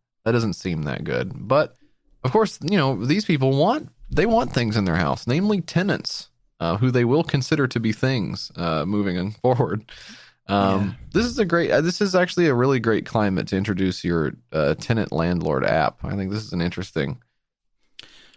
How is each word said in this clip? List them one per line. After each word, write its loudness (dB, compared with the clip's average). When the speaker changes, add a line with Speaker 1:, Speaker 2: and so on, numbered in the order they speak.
Speaker 1:
that 2
doesn't 0
seem -4
that -6
good. -4
But 0
of -2
course, 2
you 0
know, 2
these 2
people 2
want, 2
they 2
want 2
things 0
in 2
their 2
house, -2
namely 0
tenants, -4
uh, 0
who 2
they 2
will 2
consider 0
to -4
be 0
things, -4
uh, -2
moving -2
<laughs> -12
forward. 0
Um, 2
Speaker 2:
Yeah. -6
Speaker 1:
this 2
is -4
a 2
great, 2
uh, 4
this -2
is 2
actually 2
a 4
really 4
great 2
climate 0
to -2
introduce 0
your, 0
uh, 0
tenant -2
landlord 0
app. 0
I -6
think -4
this -4
is -14
an -2
interesting -4